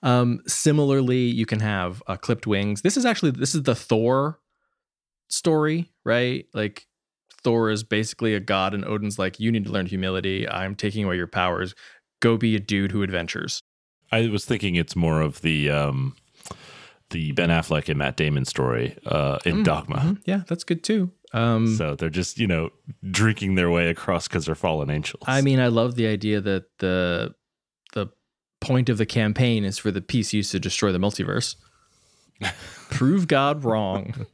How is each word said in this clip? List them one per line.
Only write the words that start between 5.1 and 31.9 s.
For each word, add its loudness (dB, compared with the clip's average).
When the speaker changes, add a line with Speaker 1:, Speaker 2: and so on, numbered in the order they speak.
Speaker 1:
story, 0
right? 0
Like, -4
Thor 4
is 0
basically 0
a 0
god, 0
and -4
Odin's -4
like, -2
"You 0
need 0
to -6
learn -2
humility. -2
I'm -4
taking -2
away 0
your -2
powers. -2
Go 4
be 2
a 2
dude 0
who 0
adventures." -4
Speaker 2:
I 2
was -2
thinking 0
it's 0
more 2
of -2
the, 2
um, -2
the -4
Ben 2
Affleck 2
and 0
Matt -2
Damon 2
story, -2
uh, 0
in 0
Speaker 1:
Mm, 2
Speaker 2:
Dogma. 0
Speaker 1:
mm-hmm. 2
Yeah, 0
that's -6
good -4
too. 0
Um, 2
Speaker 2:
So -2
they're -2
just, -4
you 2
know, 0
drinking 2
their 4
way 4
across -2
'cause -2
they're -2
fallen -2
angels. -4
Speaker 1:
I 2
mean, 4
I 4
love 2
the 0
idea 0
that -2
the 0
point 2
of 2
the 2
campaign 2
is -4
for -2
the -2
P 0
Cs -2
to -2
destroy 0
the 0
multiverse. -2